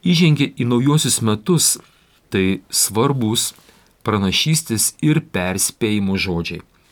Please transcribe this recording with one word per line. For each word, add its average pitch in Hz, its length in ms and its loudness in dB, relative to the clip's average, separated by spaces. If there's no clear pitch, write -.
Įžengė 160 500 2
į 127 120 -2
naujuosius 127 520 2
metus, 113 540 0
tai 95 360 0
svarbus 117 840 -2
pranašystės 107 960 0
ir 151 240 2
perspėjimo 98 920 -2
žodžiai. 85 460 -4